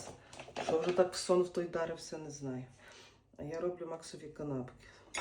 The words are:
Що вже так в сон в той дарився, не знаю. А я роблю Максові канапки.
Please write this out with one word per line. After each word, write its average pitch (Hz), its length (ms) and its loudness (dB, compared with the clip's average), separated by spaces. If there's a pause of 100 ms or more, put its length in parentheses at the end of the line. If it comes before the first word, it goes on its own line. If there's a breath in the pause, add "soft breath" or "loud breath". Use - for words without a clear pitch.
(640 loud breath)
Що 160 160 4
вже 165 120 4
так 180 220 6
в - 40 -4
сон 180 260 6
в 180 60 2
той 175 160 0
дарився, 165 520 -2
не 156 140 -8
знаю. 131 340 -4 (720 loud breath)
А - 60 -8
я 160 160 -4
роблю 175 280 0
Максові 165 400 -8
канапки. 135 600 -4 (340 loud breath)